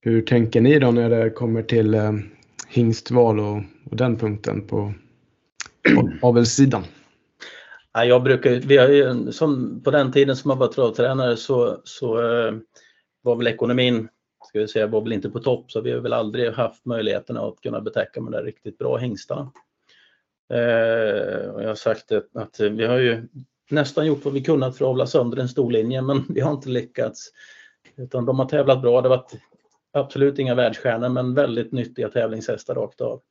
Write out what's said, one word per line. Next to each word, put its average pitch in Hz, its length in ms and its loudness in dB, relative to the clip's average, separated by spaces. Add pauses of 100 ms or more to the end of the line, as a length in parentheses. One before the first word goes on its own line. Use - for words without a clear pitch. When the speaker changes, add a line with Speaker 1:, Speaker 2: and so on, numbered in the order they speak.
Speaker 1:
Hur 113 200 2
tänker 117 400 2
ni 143 180 8
då 123 120 4
när 117 180 2
det 113 200 2
kommer 113 340 -4
till, 110 300 2
eh, 107 200 0 (540)
hingstval 117 720 2
och, 104 160 -4 (300)
och - 100 -12
den 120 220 0
punkten 104 500 -6
på, 104 260 -6 (880)
på - 280 4 (120)
<clears throat> 123 60 4
avelssidan? 120 560 4 (1080)
Speaker 2:
Ja, 113 120 2
jag 123 180 6
brukar, 131 280 4
vi 127 260 4
har 127 120 8
ju 143 140 8
en, 127 300 -2
som 135 500 -2
på 139 80 0
den 135 200 2
tiden 135 240 4
som 139 160 -4
jag 131 60 0
var 127 100 2
travtränare 123 680 0
så, 120 460 -2
så, 117 380 -4
eh, 117 320 0 (680)
var 120 140 0
väl 120 120 -2
ekonomin, 120 600 0 (400)
ska 107 120 -6
vi 107 80 -2
säga, 107 200 -2
var 110 140 -2
väl 113 120 -6
inte 104 160 -6
på 117 100 -10
topp, - 320 -4
så 113 100 -6
vi 123 100 -4
har 123 80 -4
väl 120 140 -4
aldrig 117 380 -2
haft 113 340 -6
möjligheten 110 520 -4
att 110 240 -8
kunna 117 200 -8
betäcka 107 400 -6
med 117 100 -10
de - 60 -6
där - 60 -6
riktigt - 340 -14
bra 127 200 -2
hingstarna. 127 540 -8 (1000)
Eh, 113 960 -2
och 107 140 -10
jag 110 40 -6
har 107 80 -6
sagt - 360 -4
att, 104 240 -4
att - 240 -12
vi 110 260 0
har 123 120 0
ju 120 300 0 (420)
nästan 147 360 -2
gjort 151 200 0
vad 139 80 -4
vi 139 100 -4
kunnat 131 340 0
för 139 80 -2
att 131 40 2
avla 131 180 0
sönder 123 300 0
en 123 120 -2
stor 123 220 -2
linje, 120 300 0
men 135 280 -2
vi - 120 -2
har 143 100 0
inte 135 180 -8
lyckats. 120 640 -6 (640)
Utan 127 300 -6
de 131 140 0
har 131 60 0
tävlat 139 360 2
bra, 123 200 4
det 127 80 0
har 127 80 4
varit - 160 -10 (600)
absolut 139 460 0
inga 127 160 0
världsstjärnor, 120 540 -2
men 127 240 -2
väldigt 120 380 -2
nyttiga 120 380 -6
tävlingshästar 113 680 -6
rakt 117 260 -8
av. 123 300 -6